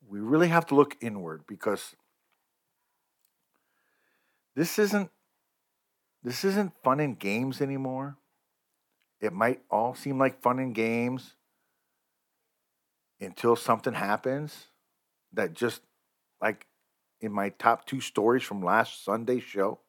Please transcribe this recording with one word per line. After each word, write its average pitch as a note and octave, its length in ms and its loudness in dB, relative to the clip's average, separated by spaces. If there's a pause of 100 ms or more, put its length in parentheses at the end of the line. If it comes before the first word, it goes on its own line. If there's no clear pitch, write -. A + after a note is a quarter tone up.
We G2+ 120 -10
really D#3 300 4
have E3 180 4
to C#3 80 2
look C#3 260 6
inward, F2+ 460 -8
because - 480 -6 (2500)
this D#3+ 220 0
isn't, G3+ 320 2 (1120)
this B2 220 -6
isn't G3 280 2 (100)
fun C3+ 160 4
and C#3 180 0
games A#2+ 440 -2
anymore. C3+ 560 -4 (1000)
It G#2 140 -4
might A2+ 280 0 (100)
all A#2 240 0
seem C#3 240 -4
like C3 220 0
fun B2+ 180 2
and B2+ 160 -4
games A#2 580 -2 (1900)
until A2+ 360 2
something A2+ 400 -2
happens B2+ 720 -4 (680)
that F#2 200 -2
just, A#2 280 -4 (580)
like G#2 280 -4 (520)
in A2 120 -8
my G2+ 180 -2
top - 360 0
two C3+ 140 -6
stories A#2+ 440 2
from G2+ 200 -8
last A2 400 0
Sunday's A2+ 400 -2
show. G2+ 460 -2